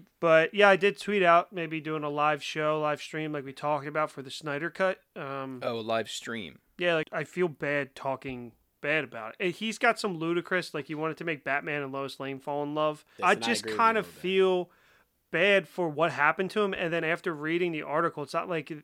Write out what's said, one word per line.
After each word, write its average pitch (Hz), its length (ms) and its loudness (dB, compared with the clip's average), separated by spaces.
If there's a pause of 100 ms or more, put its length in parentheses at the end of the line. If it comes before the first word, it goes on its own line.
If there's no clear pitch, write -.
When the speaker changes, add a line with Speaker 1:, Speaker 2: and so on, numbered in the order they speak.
(200)
Speaker 1:
But, 160 340 6
yeah, 202 140 10
I 190 80 10
did 196 240 2
tweet 202 240 2
out 175 280 6
maybe 160 280 -6
doing 151 240 -4
a 147 60 -2
live 147 300 2
show, 156 400 -2
live 151 220 -2
stream 156 300 -8
like 143 120 -8
we 135 80 -12
talked 147 360 -4
about 151 240 -2
for 139 100 -12
the 131 80 -16
Snyder 151 400 -6
Cut. 190 300 0 (160)
Um, 135 480 -8
Speaker 2:
Oh, 120 140 -2
a - 20 -6
live 113 280 -2
stream. 110 520 -10 (180)
Speaker 1:
Yeah, 175 160 0
like, 156 160 -2
I 160 140 -6
feel 175 240 -2
bad 143 480 -4
talking 127 560 -8 (280)
bad 147 220 0
about 113 380 -12
it. 180 160 -2
He's 214 220 -6
got 233 200 4
some 185 200 -4
ludicrous, 170 540 -2
like, 151 140 -6
he 156 80 -10
wanted 160 220 -4
to 170 80 -12
make 160 180 -4
Batman 143 400 -4
and 139 100 -8
Lois 139 280 -8
Lane 135 180 -6
fall 147 240 -4
in 147 140 -4
love. 151 280 -2 (140)
Speaker 3:
Yes, 185 80 0
Speaker 1:
I 185 60 8
Speaker 3:
and 214 100 -2
I - 60 -2
Speaker 1:
just 220 140 0
Speaker 3:
agree 220 100 -6
with 214 60 -2
Speaker 1:
kind 226 180 4
Speaker 3:
you 214 40 0
Speaker 1:
of - 40 -2
Speaker 3:
a - 40 -16
little - 60 -20
bit. - 80 -20
Speaker 1:
feel 185 480 2 (640)
bad 185 360 4
for 175 200 -2
what 151 240 2
happened 160 400 2
to 214 80 0
him, 196 140 0
and 175 180 -2
then 165 100 0
after 165 320 -2
reading 165 380 -2
the 151 100 -4
article, 151 400 -2
it's 139 120 -8
not 170 140 -2
like 160 220 -4 (140)